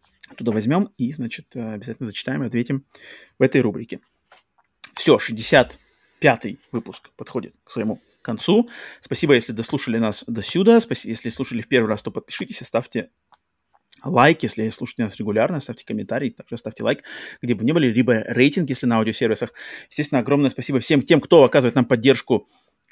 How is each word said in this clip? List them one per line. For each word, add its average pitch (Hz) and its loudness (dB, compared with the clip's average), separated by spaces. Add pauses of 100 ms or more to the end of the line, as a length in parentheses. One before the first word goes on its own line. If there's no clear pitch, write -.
(300)
Оттуда - -6
возьмём 117 0
и, 127 -4
значит, 123 -10
э, 113 -10
обязательно 113 -10
зачитаем 131 -6
и 120 -4
ответим 123 -4 (540)
в - 2
этой 135 4
рубрике. 117 -4 (960)
Всё, 131 6
шестьдесят 113 2 (420)
пятый 113 0 (120)
выпуск - -10
подходит - -10 (100)
к - -20
своему 110 -6 (220)
концу. 185 0 (300)
Спасибо, 143 0
если 120 0
дослушали 113 -4
нас 110 -4
до 110 -6
сюда. 196 4
Спас-, 226 -6
если 110 -8
слушали 120 -8
в - -12
первый 117 2
раз, 104 -2
то 110 -10
подпишитесь, - -10
оставьте - -6 (920)
лайк. 151 4
Если 110 -4
слушаете - -8
нас 104 -6
регулярно, 113 -2
ставьте - -14
комментарий, 110 -6
также - -14
ставьте - -12
лайк, 117 -4 (380)
где 117 -2
бы 101 -8
ни 123 2
были, 160 4
либо 113 0
рейтинг, 135 2
если 127 -6
на 117 2
аудиосервисах. 110 -2 (360)
Естественно, - -2
огромное 143 2
спасибо 127 -4
всем 143 2
тем, 151 4
кто 160 8
оказывает 127 4
нам 123 4
поддержку 123 2 (440)